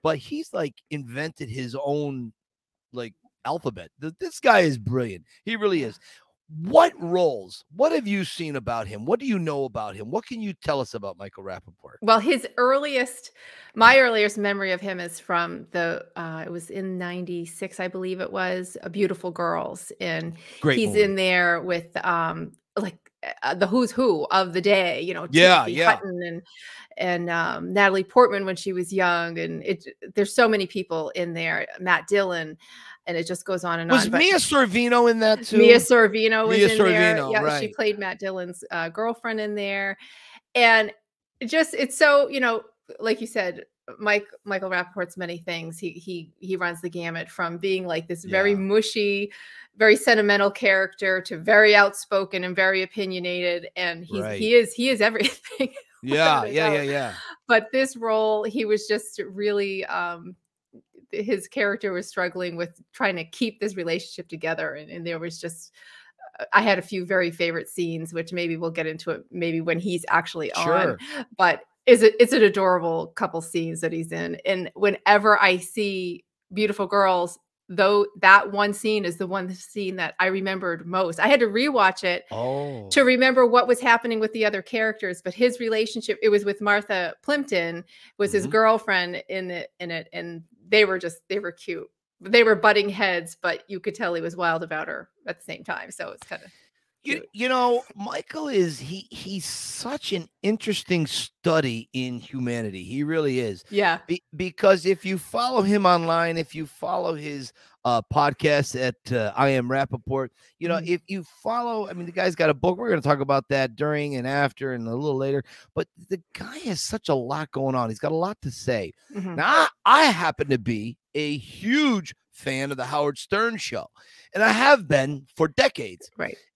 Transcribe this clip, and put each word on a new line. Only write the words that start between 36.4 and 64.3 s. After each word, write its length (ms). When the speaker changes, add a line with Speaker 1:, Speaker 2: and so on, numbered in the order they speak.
Speaker 2:
was 80
Speaker 1:
Mia 160
Speaker 2:
in 60
there. 80
Speaker 1:
Sorvino, 160
Speaker 2:
Yeah, 80
she 40
Speaker 1:
right. 80
Speaker 2:
played 240
Matt 200
Dillon's, 520
uh, 180
girlfriend 520
in 140
there. 440
And 360
just, 280
it's 240
so, 300
you 120
know, 220
like 200
you 60
said, 380
Mike, 280
Michael 260
Rapaport's 480
many 200
things. 400
He, 120
he, 480
he 180
runs 240
the 80
gamut 420
from 280
being, 280
like, 220
this 160
very 280
Speaker 1:
Yeah. 60
Speaker 2:
mushy, 760
very 200
sentimental 540
character 720
to 140
very 400
outspoken 680
and 120
very 280
opinionated. 920
And 260
he's, 200
Speaker 1:
Right. 180
Speaker 2:
he 140
is, 180
he 160
is 140
everything. 760
<laughs> 60
Speaker 1:
Yeah, 360
Speaker 2:
without 60
a 40
Speaker 1:
yeah, 200
yeah, 40
Speaker 2:
doubt. 100
Speaker 1:
yeah. 260
Speaker 2:
But 240
this 240
role, 480
he 220
was 200
just 400
really, 600
um, 500
his 380
character 440
was 160
struggling 480
with 220
trying 240
to 80
keep 360
this 160
relationship 520
together. 460